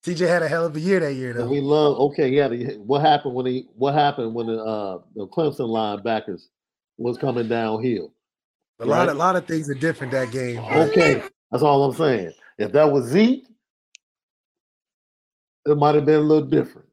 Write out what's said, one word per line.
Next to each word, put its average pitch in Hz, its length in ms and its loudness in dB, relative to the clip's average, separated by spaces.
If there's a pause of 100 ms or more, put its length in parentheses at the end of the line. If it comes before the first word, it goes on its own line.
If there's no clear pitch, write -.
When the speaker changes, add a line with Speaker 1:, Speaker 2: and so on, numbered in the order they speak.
Speaker 1:
C 175 120 -6
J 175 100 0
had 175 160 2
a 160 60 -2
hell 165 180 -2
of 156 100 -6
a 156 40 -6
year 185 200 2
that 147 140 -2
year, 127 160 -6
Speaker 2:
And 120 120 -6
Speaker 1:
though. 117 60 -4
Speaker 2:
we 143 140 -2
love, 143 380 2
okay, 147 320 0
he 135 40 0
had 139 160 2
a, 120 40 -4 (240)
what 127 220 -2
happened 147 340 2
when 127 100 -4
he, 127 300 -6
what 139 180 -2
happened 139 400 0
when 117 140 -6
the, 113 120 -4
uh, 107 400 -6 (160)
the 101 120 -10
Clemson 143 420 -4
linebackers 107 760 -4 (500)
was 120 220 -6
coming 120 280 -2
downhill? 110 640 -4 (680)
Speaker 1:
A - 60 -8
lot 143 160 0
Speaker 2:
Right? 175 80 2
Speaker 1:
of, 143 80 -4
lot 180 180 2
of 180 100 -2
things 156 240 -6
are 139 60 -4
different 135 380 -4
that 131 180 -2
game. 123 280 -6
Speaker 2:
Okay, 151 600 2 (300)
that's 127 100 -2
all 143 220 4
I'm 131 120 0
saying. 120 380 0 (240)
If 104 140 -4
that 151 200 6
was 135 140 2
Zeke, 214 400 2 (2250)
it 147 100 4
might 147 160 4
have 147 120 2
been 156 100 4
a 151 40 4
little 151 300 4
different. - 440 -2